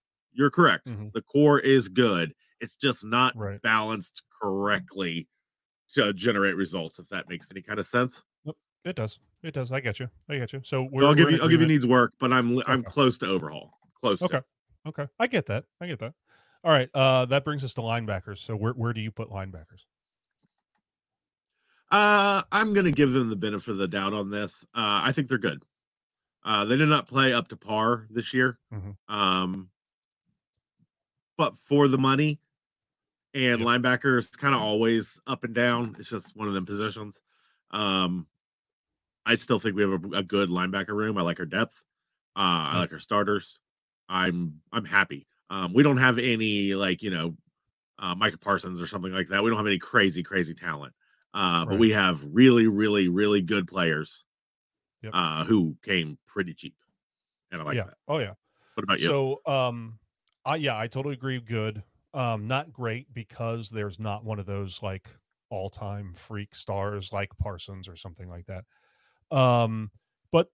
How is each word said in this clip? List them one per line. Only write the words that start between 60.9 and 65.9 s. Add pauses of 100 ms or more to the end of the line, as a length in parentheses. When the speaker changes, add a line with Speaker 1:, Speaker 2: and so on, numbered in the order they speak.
Speaker 2:
agree.
Good. (300)
Um,
not
great
because
there's
not
one
of
those,
like, (400)
all-time